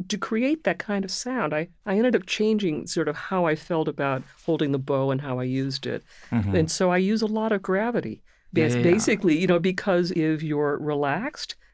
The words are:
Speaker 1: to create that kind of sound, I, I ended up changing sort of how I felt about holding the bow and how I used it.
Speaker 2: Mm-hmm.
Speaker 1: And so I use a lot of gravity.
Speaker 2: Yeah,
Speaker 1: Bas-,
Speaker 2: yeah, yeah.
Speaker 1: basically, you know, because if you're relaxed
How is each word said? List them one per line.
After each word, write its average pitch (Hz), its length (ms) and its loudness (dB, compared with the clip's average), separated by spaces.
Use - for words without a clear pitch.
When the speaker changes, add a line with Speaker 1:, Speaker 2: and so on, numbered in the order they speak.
Speaker 1:
to 202 80 -4
create 254 480 -2
that 175 140 0
kind 196 260 -4
of 185 60 -10
sound, 233 420 -4
I, 160 160 -2
I 196 100 0
ended 240 200 4
up 185 100 -2
changing 208 640 0
sort 160 200 -2
of 151 80 -2
how 180 300 -2
I 156 100 2
felt 160 320 -2
about 139 360 -2
holding 156 280 2
the 139 60 0
bow 135 320 0
and 135 100 -2
how 131 180 -4
I 127 40 -4
used 131 420 -4
it. 123 180 -6
Speaker 2:
Mm-hmm. 202 240 2
Speaker 1:
And 160 160 4
so 185 200 2
I 180 60 4
use 202 240 2
a 220 60 0
lot 220 260 -2
of 196 80 0
gravity. 196 640 -2
Speaker 2:
Yeah, - 140 4
Speaker 1:
Bas-, 117 80 2
Speaker 2:
yeah, 123 60 2
yeah. 120 40 4
Speaker 1:
basically, 185 540 4
you 185 100 2
know, 175 120 4
because 180 520 0
if 156 320 0
you're 147 360 0
relaxed 147 760 -4